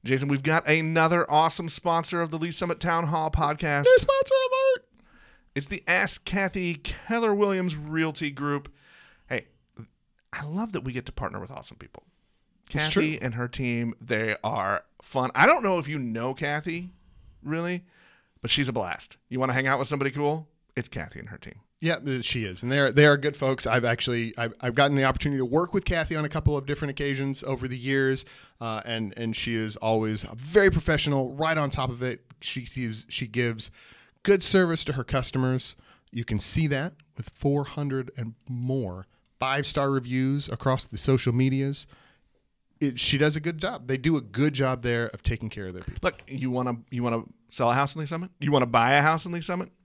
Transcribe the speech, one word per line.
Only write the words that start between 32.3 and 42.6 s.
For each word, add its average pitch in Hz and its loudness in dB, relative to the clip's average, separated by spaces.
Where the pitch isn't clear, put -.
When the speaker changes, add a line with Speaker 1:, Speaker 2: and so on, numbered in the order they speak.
Speaker 2:
She - -6
gives, 113 -8
she - -6
gives 117 -2
good 196 6
service 175 4
to 143 -2
her 127 -2
customers. 131 0
You 117 -6
can 107 -2
see - 0
that 143 -2
with - -10
four 143 0
hundred 135 -4
and 117 -8
more 120 -4
five-star 139 0
reviews 131 0
across 131 0
the 104 -12
social 127 2
medias. 135 0